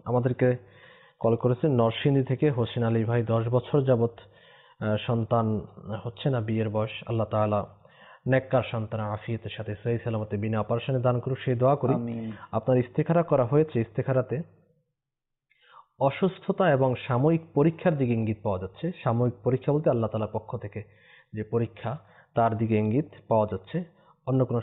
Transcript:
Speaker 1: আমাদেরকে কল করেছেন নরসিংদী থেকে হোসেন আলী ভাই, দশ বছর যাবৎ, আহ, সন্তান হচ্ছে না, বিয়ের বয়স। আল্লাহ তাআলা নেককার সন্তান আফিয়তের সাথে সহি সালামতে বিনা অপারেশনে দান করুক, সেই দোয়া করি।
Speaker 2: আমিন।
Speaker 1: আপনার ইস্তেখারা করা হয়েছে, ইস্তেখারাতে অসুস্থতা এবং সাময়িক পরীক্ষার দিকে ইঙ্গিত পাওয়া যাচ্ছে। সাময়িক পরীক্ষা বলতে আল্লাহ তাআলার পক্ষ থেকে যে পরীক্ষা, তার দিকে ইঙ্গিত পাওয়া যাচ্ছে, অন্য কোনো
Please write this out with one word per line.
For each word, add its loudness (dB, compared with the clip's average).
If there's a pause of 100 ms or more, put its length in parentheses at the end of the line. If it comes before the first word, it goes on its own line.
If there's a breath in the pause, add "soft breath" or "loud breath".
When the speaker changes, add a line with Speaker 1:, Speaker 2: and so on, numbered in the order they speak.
Speaker 1:
আমাদেরকে 2 (600 loud breath)
কল 2
করেছেন 0
নরসিংদী 2
থেকে 0
হোসেন -2
আলী 2
ভাই, 0
দশ 0
বছর 2
যাবৎ, 2
আহ, -6
সন্তান 0 (420)
হচ্ছে -4
না, 0
বিয়ের -2
বয়স। -4
আল্লাহ -2
তাআলা 0 (600 loud breath)
নেককার 2
সন্তান -6
আফিয়তের -6
সাথে -8 (100)
সহি 0
সালামতে -4
বিনা -2
অপারেশনে -2
দান 2
করুক, -4
সেই -2
দোয়া 4
করি। 0
Speaker 2:
আমিন। -6 (200 loud breath)
Speaker 1:
আপনার 2
ইস্তেখারা 2
করা 2
হয়েছে, 2
ইস্তেখারাতে -2 (1600 soft breath)
অসুস্থতা 0
এবং 4 (140)
সাময়িক 2 (140)
পরীক্ষার 2
দিকে 2
ইঙ্গিত 0
পাওয়া -2
যাচ্ছে। -8 (100)
সাময়িক 2 (100)
পরীক্ষা 0
বলতে 2
আল্লাহ 0
তাআলার -4
পক্ষ -8
থেকে -12 (500 soft breath)
যে -6
পরীক্ষা, -4 (360 soft breath)
তার 2
দিকে 2
ইঙ্গিত 2 (220)
পাওয়া 2
যাচ্ছে, -6 (420 soft breath)
অন্য 2
কোনো -2